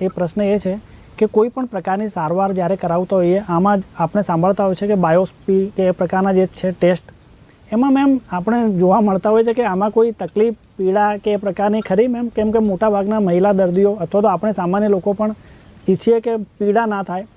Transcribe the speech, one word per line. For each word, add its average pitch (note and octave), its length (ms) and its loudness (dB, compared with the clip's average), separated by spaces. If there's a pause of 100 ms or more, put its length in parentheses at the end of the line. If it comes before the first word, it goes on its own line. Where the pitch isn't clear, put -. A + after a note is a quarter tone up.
એ F#3+ 60 -2
પ્રશ્ન F3+ 340 -4
એ G3+ 180 0
છે F#3+ 200 -6 (380)
કે A3 80 2
કોઈ G#3+ 240 2
પણ B3+ 160 -6
પ્રકારની G3 440 -4
સારવાર F#3 420 -2
જ્યારે F#3 240 -2
કરાવતા F3+ 400 -2
હોઈએ, F3+ 240 2
આમાં G3 400 0
જ F#3+ 40 -8 (140)
આપણે F3 240 -2
સાંભળતા F#3 440 0
હોય F#3+ 100 0
છે G3+ 120 -6
કે G#3 80 2
બાયોપ્સી F#3+ 840 0
કે F#3+ 60 0
એ F3+ 80 2
પ્રકારના F#3+ 420 0
જે F#3+ 120 4
છે F#3 260 -6
ટેસ્ટ, F3 320 0 (680)
એમાં B3+ 220 2
મેમ C#4 360 2
આપણે G#3+ 480 0
જોવા F#3 240 4
મળતા G3+ 280 0
હોય A3 140 4
છે A#3 100 0
કે A#3+ 120 0
આમાં G3 240 0
કોઈ A3+ 220 2
તકલીફ, G#3+ 420 -2 (240)
પીડા G#3 400 0
કે G#3 140 -4
એ G#3 40 0
પ્રકારની G#3 460 -2
ખરી A3 260 0
મેમ? A#3+ 200 -4
કેમ A3 240 -2
કે A3+ 80 2
મોટાભાગના G#3 600 0
મહિલા F#3+ 320 2
દર્દીઓ G3 420 2
અથવા G3 280 -2
તો G#3+ 60 4
આપણે G3+ 240 0
સામાન્ય G3 360 -2
લોકો G3+ 260 0
પણ G#3+ 220 -4 (540)
ઈચ્છીએ A3+ 300 2
કે A3+ 160 -4
પીડા G#3 500 -2
ના G#3 180 -4
થાય, F#3 340 -8